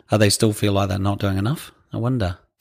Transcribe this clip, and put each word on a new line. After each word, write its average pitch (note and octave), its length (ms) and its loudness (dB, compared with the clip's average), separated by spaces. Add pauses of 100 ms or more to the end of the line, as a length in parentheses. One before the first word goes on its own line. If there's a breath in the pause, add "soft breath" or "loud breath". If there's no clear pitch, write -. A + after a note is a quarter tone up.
(100)
are G#2+ 80 2
they G#2 100 6
still G#2 240 2
feel G#2 220 0
like G2 160 0
they're G2 80 -2
not G2+ 220 -2
doing G2 180 0
enough? A2+ 340 -4 (180)
I A2+ 60 -8
wonder. A2+ 400 -2 (240)